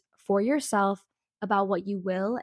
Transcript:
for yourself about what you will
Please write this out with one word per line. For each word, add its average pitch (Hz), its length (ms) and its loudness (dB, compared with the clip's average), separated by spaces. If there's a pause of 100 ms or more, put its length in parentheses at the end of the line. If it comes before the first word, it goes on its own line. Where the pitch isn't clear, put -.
(180)
for 202 240 0
yourself 214 640 0 (360)
about 202 260 2
what 190 200 -2
you 202 120 -4
will 190 440 -2